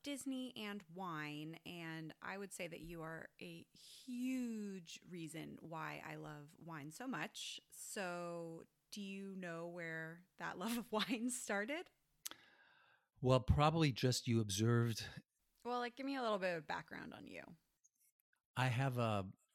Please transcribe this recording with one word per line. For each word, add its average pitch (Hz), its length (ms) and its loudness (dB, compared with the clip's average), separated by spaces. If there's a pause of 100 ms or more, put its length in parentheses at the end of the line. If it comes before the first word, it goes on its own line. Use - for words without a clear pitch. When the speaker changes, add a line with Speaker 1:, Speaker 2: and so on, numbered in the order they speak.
Speaker 1:
Disney 262 520 -4
and 208 280 -6 (100)
wine, 156 720 -4
and 165 560 -6
I 190 160 -6
would 196 160 -8
say 180 140 -6
that 165 140 -8
you 165 200 -8
are 160 280 -8 (120)
a 170 240 -12 (400)
huge 240 1040 -2
reason 160 540 -8
why 156 440 -6
I 156 100 -6
love 151 320 -10 (140)
wine 156 280 -8
so 240 160 -8
much. - 540 -4 (100)
So, 170 920 -4 (280)
do 208 80 -8
you 196 340 -6
know 170 380 -4
where 165 520 -6 (140)
that 175 200 -4
<laughs> - 0 -
love 226 180 0
of 233 140 -4
wine 214 400 2
started? 240 580 0 (1300)
Speaker 2:
Well, 127 180 8
probably 151 520 6
just 123 340 4
you 113 140 6
observed. 113 640 6 (600)
Speaker 1:
Well, 247 140 0
like, 240 180 -2
give 269 100 -4
me 277 100 0
a 262 60 0
little 214 160 4
bit 180 180 4
of 151 100 -6
background - 480 -6
on - 120 -12
you. 85 160 -10 (1120)
Speaker 2:
I 131 100 6
have 131 300 4
a, 107 300 4 (280)